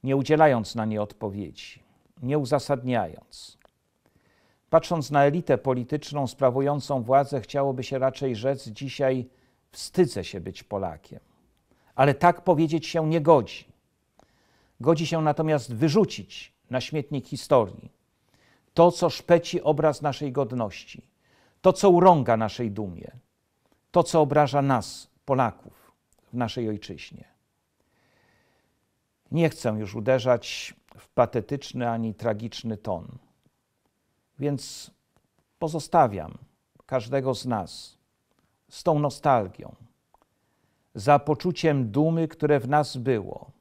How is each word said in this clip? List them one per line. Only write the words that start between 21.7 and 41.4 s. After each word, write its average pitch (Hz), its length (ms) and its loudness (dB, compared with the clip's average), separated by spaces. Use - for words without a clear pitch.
co 208 160 4
urąga 170 480 6
naszej 110 340 -4
dumie, 98 400 -10
to, 175 120 4
co 165 180 2
obraża 143 400 2
nas, 131 480 -2
Polaków, - 680 -4
w 117 40 -6
naszej 117 320 -4
ojczyźnie. - 560 -12
Nie 165 180 2
chcę - 200 -4
już 107 260 -6
uderzać 120 800 0
w - 120 -20
patetyczny 123 800 -2
ani 113 240 -4
tragiczny 113 640 -6
ton, 92 300 -8
więc - 520 -6
pozostawiam 143 800 0
każdego 131 500 -2
z 117 100 -12
nas 107 520 -8
z - 140 -20
tą 156 160 2
nostalgią, 117 760 0
za 135 240 4
poczuciem 147 720 0